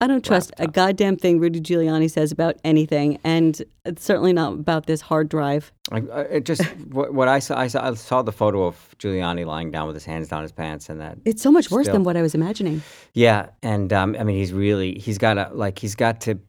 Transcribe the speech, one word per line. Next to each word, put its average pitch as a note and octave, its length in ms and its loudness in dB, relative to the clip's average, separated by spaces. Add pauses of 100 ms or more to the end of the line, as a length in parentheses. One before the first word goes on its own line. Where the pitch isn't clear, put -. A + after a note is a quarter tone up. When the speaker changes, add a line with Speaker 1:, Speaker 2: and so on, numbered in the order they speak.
Speaker 1:
I B3 60 0
don't C4 180 0
trust F#3 340 0
a - 40 -6
Speaker 2:
laptop. D#3+ 120 -2
Speaker 1:
goddamn F#3+ 420 2
thing E3+ 240 2
Rudy E3+ 200 0
Giuliani D#3+ 480 2
says D#3 220 0
about E3 320 0
anything, D#3 640 2
and E3 360 2 (240)
it's E3+ 200 -8
certainly F#3 280 4
not D#3+ 200 0
about D#3 340 -2
this D#3+ 140 -2
hard D#3 280 0
drive. D3 440 -2 (180)
Speaker 2:
I, A2 60 -4 (160)
I, C#3+ 80 -4
it C#3+ 240 -2
just, E3 180 0
Speaker 1:
<laughs> D#3+ 300 -8
Speaker 2:
what, C3+ 200 -2
what C3 140 2
I C3+ 140 4
saw, C3 180 -4
I B2+ 80 0
saw, B2 180 -2
I B2+ 100 -2
saw B2+ 280 0
the A2+ 80 -4
photo G2+ 340 0
of - 360 -6
Giuliani F2 440 -4
lying D#2+ 280 -6
down D#2 160 -4
with D#2 80 -8
his D2+ 80 -14
hands D#2+ 240 -8
down D#2 140 -6
his D#2 100 -12
pants D#2 360 -10
and D#2 120 -12
that D#2 240 -14
Speaker 1:
It's A3 180 -2
so C4+ 80 6
much D#4+ 220 6
worse B3+ 140 2
Speaker 2:
still. - 80 2
Speaker 1:
than G3 100 4
what F3 120 0
I E3+ 60 2
was D#3 140 0
imagining. E3 440 -2 (340)
Speaker 2:
Yeah, A2+ 340 4 (120)
and, G2+ 320 -2
um, G2+ 240 2
I A#2+ 60 -6
mean, G#2 140 0
he's F#2+ 160 -2
really, F#2+ 480 0
he's G#2+ 180 -6
gotta, G#2 340 0
like, G2+ 280 -4
he's G#2 160 -8
got A#2 240 0
to A2 160 -4 (120)